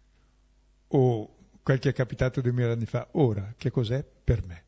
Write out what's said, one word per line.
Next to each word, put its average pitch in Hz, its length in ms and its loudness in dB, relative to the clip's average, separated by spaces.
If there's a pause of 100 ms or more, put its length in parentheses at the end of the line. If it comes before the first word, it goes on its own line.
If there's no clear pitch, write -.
(880)
o 123 480 2 (260)
quel 135 160 2
che 135 120 0
è - 40 -6
capitato 127 460 -2
duemila 123 320 0
anni 117 140 -4
fa, 120 260 -6
ora, 110 440 0
che - 140 -2
cos'è 127 320 -2
per - 420 -2
me? 87 240 -16